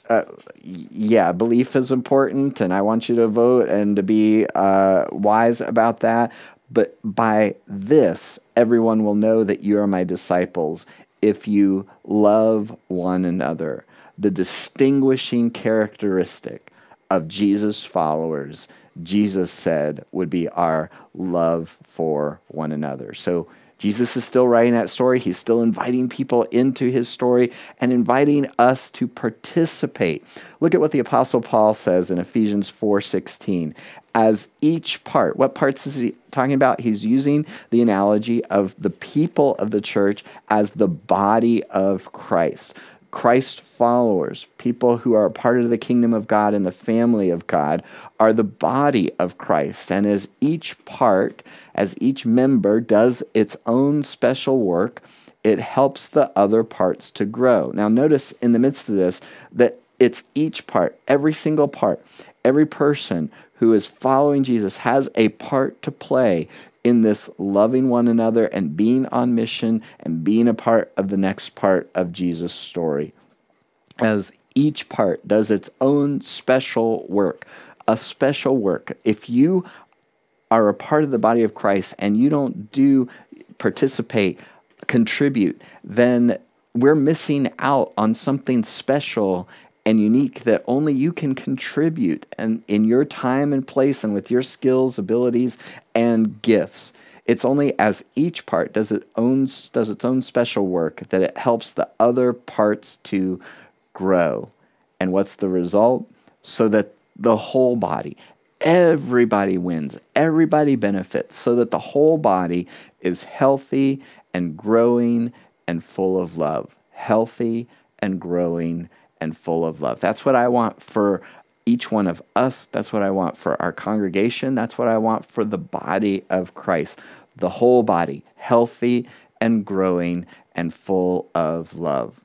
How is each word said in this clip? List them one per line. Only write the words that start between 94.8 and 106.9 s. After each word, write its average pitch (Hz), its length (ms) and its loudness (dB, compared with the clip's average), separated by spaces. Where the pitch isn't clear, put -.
abilities, 120 600 0
and 113 480 0
gifts. - 520 0
It's 117 180 0
only 139 340 0
as 101 280 0
each 165 300 -2
part - 260 -2
does 107 220 -2
it - 120 -4
own, 131 280 2
does 113 160 -2
its 101 160 -6
own 127 160 0
special 117 460 -2
work 85 420 -4
that 95 120 0
it - 160 -2
helps - 360 -2
the - 160 -6
other 123 320 2
parts - 720 -4
to 92 380 -4
grow. 87 540 0
And 92 100 -2
what's 98 240 -2
the 98 140 -4
result? 101 600 0
So - 280 -2
that 104 240 0